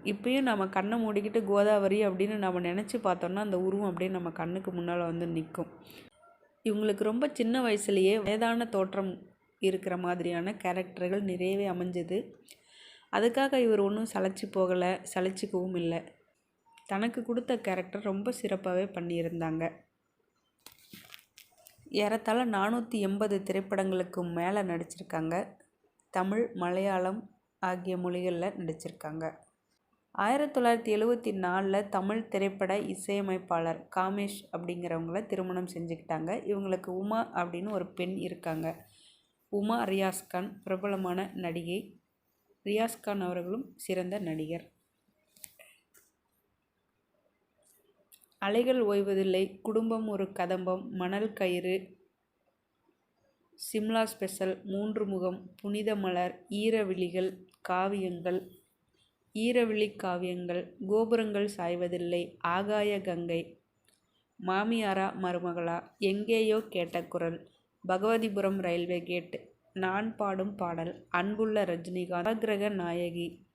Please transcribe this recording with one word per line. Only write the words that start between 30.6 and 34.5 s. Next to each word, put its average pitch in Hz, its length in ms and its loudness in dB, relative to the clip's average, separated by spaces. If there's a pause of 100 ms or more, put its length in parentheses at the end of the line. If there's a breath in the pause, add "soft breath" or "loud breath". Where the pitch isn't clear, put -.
தொள்ளாயிரத்தி 233 380 4
எழுவத்தி 233 360 2
நாலுல 190 540 2
தமிழ் 208 380 0
திரைப்பட 196 520 0
இசையமைப்பாளர் 185 1160 0
காமேஷ் 196 560 0